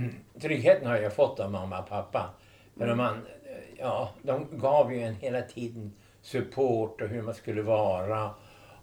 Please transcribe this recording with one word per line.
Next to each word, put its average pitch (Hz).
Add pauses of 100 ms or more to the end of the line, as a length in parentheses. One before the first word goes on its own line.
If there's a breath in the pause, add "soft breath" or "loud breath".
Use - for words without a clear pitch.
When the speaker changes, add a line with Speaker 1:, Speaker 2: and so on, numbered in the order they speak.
Speaker 1:
<clears throat> -
tryggheten 131
har 117
jag 104
fått -
av 98
mamma 92
och 95
pappa. 101 (480 soft breath)
För 120
Speaker 2:
Mm. 117
Speaker 1:
man, 113 (500)
ja, 123 (120)
de 143
gav 135
ju 120
en 110
hela 123
tiden 117 (280 soft breath)
support 117
och 110
hur 117
man 110
skulle 107
vara. 107 (520 loud breath)